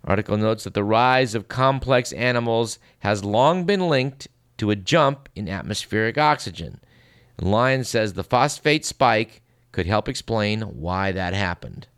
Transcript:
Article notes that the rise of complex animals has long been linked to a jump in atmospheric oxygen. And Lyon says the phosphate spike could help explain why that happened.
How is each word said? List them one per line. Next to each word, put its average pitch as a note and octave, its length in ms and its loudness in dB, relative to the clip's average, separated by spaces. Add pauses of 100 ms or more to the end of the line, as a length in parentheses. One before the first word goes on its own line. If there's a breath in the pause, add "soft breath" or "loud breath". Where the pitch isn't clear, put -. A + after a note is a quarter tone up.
Article G#2 340 0
notes G#2+ 260 0
that F#2+ 100 -12
the G2+ 120 0
rise A#2+ 500 4
of G#2 140 -6
complex B2+ 640 0
animals A#2 680 0 (200 soft breath)
has G2+ 260 -2
long C#3+ 400 2
been F#3 240 0
linked C3+ 380 -2 (300)
to G#2+ 140 0
a G#2+ 40 2
jump C#3 600 2
in G#2 140 -8
atmospheric G#2+ 680 -4
oxygen. B2 640 -2 (580 soft breath)
And F#2 140 0
Lyon B2+ 320 2
says A2 300 0
the F#2 100 -6
phosphate D3 600 0
spike A2+ 560 0 (320)
could F2+ 120 -2
help G#2 220 0
explain A2 540 -2
why F#2+ 500 -4
that F2+ 220 -4
happened. F#2+ 540 -6 (100)